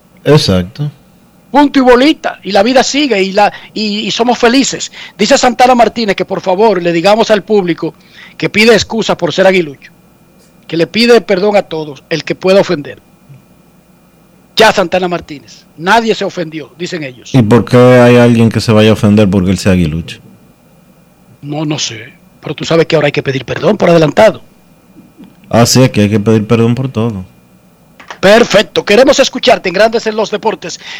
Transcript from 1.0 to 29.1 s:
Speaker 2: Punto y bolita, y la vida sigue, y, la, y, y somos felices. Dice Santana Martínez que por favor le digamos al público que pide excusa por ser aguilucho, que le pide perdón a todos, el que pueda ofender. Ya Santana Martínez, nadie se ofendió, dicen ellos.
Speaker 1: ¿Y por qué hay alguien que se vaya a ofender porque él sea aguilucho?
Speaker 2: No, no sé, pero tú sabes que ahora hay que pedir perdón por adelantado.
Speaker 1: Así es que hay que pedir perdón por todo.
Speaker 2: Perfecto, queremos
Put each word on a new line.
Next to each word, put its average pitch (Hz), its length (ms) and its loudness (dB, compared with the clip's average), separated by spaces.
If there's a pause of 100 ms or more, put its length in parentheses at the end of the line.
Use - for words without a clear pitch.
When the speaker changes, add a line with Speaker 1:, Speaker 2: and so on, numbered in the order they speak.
Speaker 2:
Punto 285 280 2
y - 20 0
bolita, 254 600 0
y 190 80 -10
la 196 120 2
vida 240 200 2
sigue, 254 380 -2
y, 190 120 -4
la, 202 180 2 (220)
y, 208 340 -6
y 185 40 -6
somos 139 260 -2
felices. - 540 0 (260)
Dice 214 200 2
Santana 247 380 2
Martínez 220 400 0
que 180 100 -4
por 185 160 -8
favor 190 400 0
le 175 120 -2
digamos 202 380 0
al 202 120 0
público 175 500 -2 (440)
que 156 120 -6
pide 226 240 2
excusa 202 440 -2
por 160 160 -6
ser 190 140 0
aguilucho, 170 440 -4 (760)
que 160 100 -8
le 165 100 0
pide 233 340 2
perdón 202 360 -2
a 185 60 0
todos, 156 460 -12
el 156 140 -6
que 160 120 -6
pueda 190 260 2
ofender. 147 380 -6 (1600)
Ya 214 160 4
Santana 185 360 -2
Martínez, - 580 -12 (120)
nadie 214 380 0
se - 100 -8
ofendió, 160 520 -10
dicen 170 260 -10
ellos. 123 300 -16
Speaker 1:
¿Y 135 80 4
por 113 240 2
qué 127 120 0
hay 123 400 6
alguien 120 320 4
que 107 120 -2
se - 100 -2
vaya 107 200 4
a - 20 4
ofender 104 360 2
porque 95 220 0
él 92 60 0
sea 101 160 -2
aguilucho? 82 460 -4 (1200)
Speaker 2:
No, 147 240 -8
no 151 140 -4
sé, 113 340 -12 (260)
pero - 140 -10
tú - 100 -10
sabes 160 220 2
que - 100 -4
ahora 147 120 0
hay 147 40 -2
que 143 120 -6
pedir 131 200 -6
perdón 151 320 -2
por 185 140 0
adelantado. 170 520 2 (1080)
Speaker 1:
Así 117 320 2
es 131 80 4
que - 120 -2
hay 104 80 2
que 107 100 0
pedir 110 260 0
perdón 117 300 0
por 131 140 -6
todo. 110 360 -6 (920)
Speaker 2:
Perfecto, 202 680 2
queremos 262 320 2